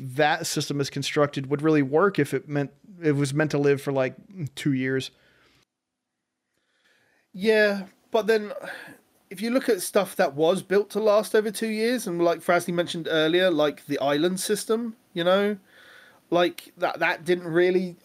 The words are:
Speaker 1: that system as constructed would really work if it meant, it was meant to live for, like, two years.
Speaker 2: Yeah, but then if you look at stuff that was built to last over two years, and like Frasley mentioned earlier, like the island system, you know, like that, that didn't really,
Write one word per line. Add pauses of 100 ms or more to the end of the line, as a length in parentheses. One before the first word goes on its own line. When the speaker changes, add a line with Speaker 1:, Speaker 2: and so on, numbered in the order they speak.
(160)
Speaker 1:
that
system
as
constructed
would
really
work
if
it
meant, (300)
it
was
meant
to
live
for,
like, (380)
two
years. (2250)
Speaker 2:
Yeah, (260)
but
then (760)
if
you
look
at
stuff
that
was
built
to
last
over
two
years,
and
like
Frasley
mentioned
earlier,
like
the
island
system, (160)
you
know, (720)
like
that,
that
didn't
really,